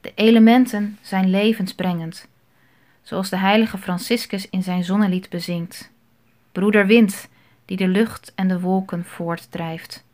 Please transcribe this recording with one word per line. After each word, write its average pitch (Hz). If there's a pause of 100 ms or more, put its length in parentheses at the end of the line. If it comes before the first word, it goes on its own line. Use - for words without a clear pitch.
De -
elementen 220
zijn 190
levensbrengend, 185 (760)
zoals 190
de 185
heilige 202
Franciscus 196
in 185
zijn 180
zonnelied 185
bezingt. 175 (640)
Broeder 202
wind, 214 (360)
die 185
de 185
lucht 214
en 190
de 180
wolken 185
voortdrijft. 170